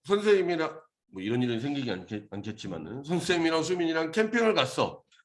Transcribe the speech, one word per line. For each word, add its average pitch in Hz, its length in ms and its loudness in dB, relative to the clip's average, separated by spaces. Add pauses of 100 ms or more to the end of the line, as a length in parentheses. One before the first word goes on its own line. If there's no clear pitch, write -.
선생님이랑, 185 760 2 (320)
뭐, 95 100 -10
이런 117 200 0
일은 117 180 0
생기지 139 300 -4
않겠-, 95 400 -8
않겠지만은, 101 760 -10
선생님이랑 165 580 2
수민이랑 160 500 0
캠핑을 220 420 2
갔어. 131 480 0 (220)